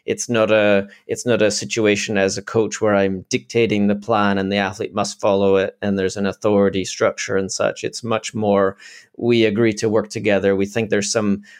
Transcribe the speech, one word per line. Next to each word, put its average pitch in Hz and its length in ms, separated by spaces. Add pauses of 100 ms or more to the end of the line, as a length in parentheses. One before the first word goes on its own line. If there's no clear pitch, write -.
it's 110 220
not 110 240
a, 104 380 (180)
it's - 180
not 113 160
a 107 80
situation 104 680
as 98 200
a 98 40
coach 107 400
where 107 120
I'm 98 360
dictating 107 580
the 104 80
plan 104 420
and 95 140
the 101 60
athlete 101 360
must 101 280
follow 98 340
it 95 260
and 101 160
there's 95 200
an 101 80
authority 98 580
structure - 540
and 95 120
such. - 360
It's - 180
much 113 320
more, 101 400 (400)
we 117 300
agree 110 300
to 113 120
work 104 220
together. 98 440
We 98 120
think 107 240
there's 104 240
some 101 300 (160)